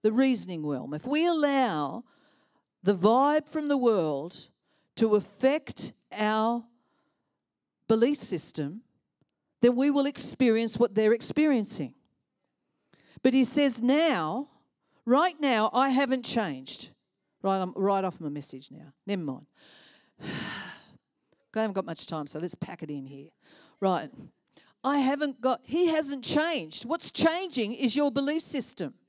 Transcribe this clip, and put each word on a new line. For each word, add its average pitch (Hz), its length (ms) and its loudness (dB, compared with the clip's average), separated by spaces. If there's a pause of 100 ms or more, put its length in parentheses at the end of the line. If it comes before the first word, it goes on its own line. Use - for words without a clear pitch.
The 220 100 2
reasoning 196 540 2
realm. 139 300 -4
If 151 100 -10
we 302 220 0
allow 262 760 0 (760)
the 202 140 2
vibe 262 520 4
from 302 200 -6
the 285 100 2
world 175 720 0 (460)
to 220 180 4
affect - 800 0 (180)
our 220 520 0 (1200)
belief 233 300 2
system, 160 640 -6 (800)
then 240 140 6
we 277 160 2
will 277 160 2
experience 233 720 0
what 233 160 2
they're 214 180 4
experiencing. 233 800 0 (1300)
But 254 140 4
he 269 80 6
says, 277 360 2
"Now, 247 720 2 (560)
right 294 340 2
now, 240 320 2
I 269 180 2
haven't 262 360 2
changed." 147 640 -4 (560)
Right, 190 140 2
I'm 185 160 -4
right 196 280 0
off 185 160 -6
my 160 100 -6
message 139 420 -12
now. 147 200 -20 (140)
Never 196 160 -2
mind. 139 240 -8 (760)
<sighs> - 40 -16 (1300)
I 220 60 -2
haven't 214 120 -2
got 190 120 -4
much 170 220 -10
time, 156 180 -8
so 156 140 -12
let's 170 160 -8
pack - 260 -12
it 147 80 -10
in 143 160 -10
here. 139 240 -18 (500)
Right. 175 300 -2 (720)
I 285 140 0
haven't 277 440 0
got, 247 220 0
he 339 260 2
hasn't 285 340 0
changed. 294 640 -2
What's 311 260 -4
changing 320 640 0
is 240 220 0
your 285 160 4
belief 277 300 0
system. - 540 -6 (140)